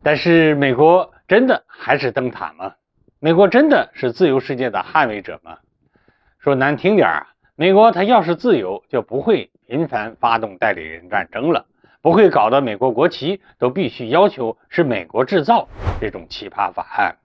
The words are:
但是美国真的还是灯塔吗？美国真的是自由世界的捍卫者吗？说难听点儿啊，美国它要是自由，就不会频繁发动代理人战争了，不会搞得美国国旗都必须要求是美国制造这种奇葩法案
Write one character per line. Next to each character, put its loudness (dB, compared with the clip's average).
但 0
是 4
美 0
国 2
真 4
的 0
还 -4
是 -4
灯 -4
塔 -12
吗？ -12
美 2
国 6
真 4
的 2
是 -4
自 2
由 2
世 -8
界 -4
的 -4
捍 0
卫 -8
者 -16
吗？ -20
说 0
难 0
听 0
点 4
儿 0
啊， -10
美 0
国 6
它 -2
要 2
是 -2
自 0
由， -6
就 -4
不 -8
会 -2
频 -4
繁 -8
发 0
动 -10
代 0
理 -8
人 -16
战 -4
争 -2
了， -2
不 2
会 6
搞 2
得 2
美 -4
国 0
国 0
旗 -6
都 0
必 -6
须 -12
要 2
求 -6
是 -2
美 -4
国 -2
制 -2
造 -2
这 -6
种 -16
奇 -14
葩 -6
法 -10
案 -2